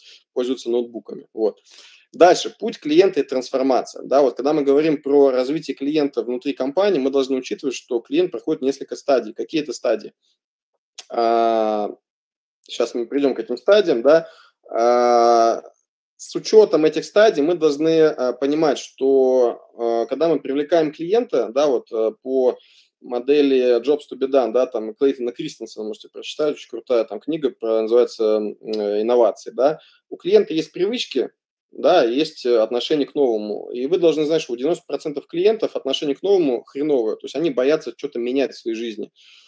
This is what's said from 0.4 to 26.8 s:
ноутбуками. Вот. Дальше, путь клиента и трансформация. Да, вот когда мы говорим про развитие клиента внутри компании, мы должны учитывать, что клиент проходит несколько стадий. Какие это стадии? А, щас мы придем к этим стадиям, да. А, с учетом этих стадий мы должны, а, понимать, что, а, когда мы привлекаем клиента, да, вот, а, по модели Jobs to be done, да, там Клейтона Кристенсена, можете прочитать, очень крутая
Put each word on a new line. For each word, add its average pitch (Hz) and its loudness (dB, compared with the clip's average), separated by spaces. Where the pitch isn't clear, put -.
ноутбуками. 117 -6
Вот. 110 -2
Дальше, - 4
путь 220 -8
клиента 165 2
и - 0
трансформация. 131 -2
Да, 127 2
вот 127 2
когда 135 -2
мы 151 0
говорим 143 2
про 139 4
развитие 131 -4
клиента 143 -2
внутри 127 -6
компании, 165 0
мы 131 -2
должны 135 -2
учитывать, 127 -6
что 120 -6
клиент 170 -2
проходит 156 -6
несколько 135 -6
стадий. 117 -2
Какие 143 -6
это 123 -8
стадии? 113 -4
А, 113 0
щас - -4
мы 117 -4
придем 135 0
к - -14
этим 120 -6
стадиям, 175 2
да. 160 4
А, 117 4
с - -14
учетом 180 4
этих 151 0
стадий 208 2
мы 170 2
должны, 156 0
а, 127 -2
понимать, 139 0
что, 131 2
а, 117 -2
когда 143 -2
мы 147 0
привлекаем 147 0
клиента, 165 -2
да, 147 2
вот, 120 -2
а, 110 0
по 131 0
модели 127 2
Jobs 147 0
to 127 -16
be 131 -2
done, 127 2
да, 123 2
там 110 -8
Клейтона 135 0
Кристенсена, 113 -12
можете 107 -12
прочитать, 147 -4
очень - -20
крутая 117 0